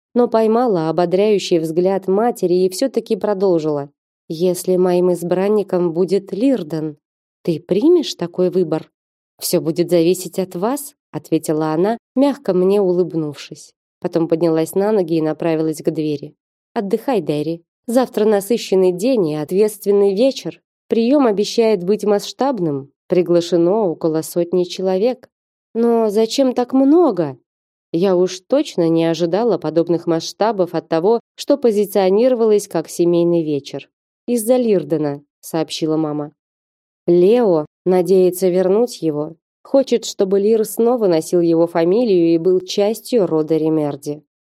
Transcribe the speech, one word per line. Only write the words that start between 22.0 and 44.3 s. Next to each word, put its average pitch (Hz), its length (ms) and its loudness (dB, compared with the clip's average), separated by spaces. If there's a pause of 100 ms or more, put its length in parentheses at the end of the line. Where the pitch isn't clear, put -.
масштабным. 202 880 -2 (160)
Приглашено 175 800 0
около 160 320 -2
сотни 175 440 -2
человек». 185 640 -4 (440)
«Но 226 360 2
зачем 226 440 0
так 247 200 -4
много?» 262 640 4 (560)
Я 180 240 2
уж 180 240 0
точно 254 480 0
не 165 160 2
ожидала 170 520 0
подобных 165 500 -2
масштабов 175 680 -2
от 156 140 -8
того, 196 320 0 (140)
что - 220 0
позиционировалось 208 1120 2
как 160 220 -6
семейный 170 540 0
вечер. 143 460 -8 (380)
«Из-за 240 300 0
Лирдена», 151 680 -2 (160)
сообщила 156 560 -4
мама. 151 380 -4 (720)
«Лео 180 580 4 (200)
надеется 185 640 2
вернуть 190 520 0
его. 156 340 -4 (300)
Хочет, 262 400 0
чтобы 196 340 -2
Лир 214 240 2
снова 226 440 0
носил 170 340 0
его 165 240 2
фамилию 175 680 2
и - 20 4
был 185 220 2
частью 208 640 -2
рода 160 320 0
Ремерди». 151 640 -4 (360)